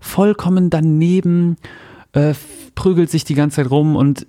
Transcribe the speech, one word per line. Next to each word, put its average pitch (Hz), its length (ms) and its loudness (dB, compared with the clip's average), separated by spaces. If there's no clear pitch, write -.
vollkommen 185 680 0
daneben, 170 880 0
äh, 147 160 2
f-, - 440 -12
prügelt 175 360 0
sich 160 140 -4
die 147 100 -4
ganze 147 220 0
Zeit 127 140 -2
rum. 151 260 0
Und 139 320 0